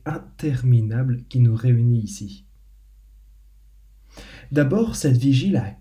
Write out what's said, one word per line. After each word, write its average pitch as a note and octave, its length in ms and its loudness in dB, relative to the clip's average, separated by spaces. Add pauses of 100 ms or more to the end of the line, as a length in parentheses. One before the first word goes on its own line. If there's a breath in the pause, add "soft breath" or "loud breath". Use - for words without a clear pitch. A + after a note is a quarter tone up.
interminable B2 1200 -2
qui C3 120 -2
nous A2+ 160 4
réunit A#2+ 420 2
ici. G2+ 480 -10 (2000 loud breath)
D'abord, E3+ 420 0
cette C3 220 2
vigile C#3 400 2
a G#2 240 -6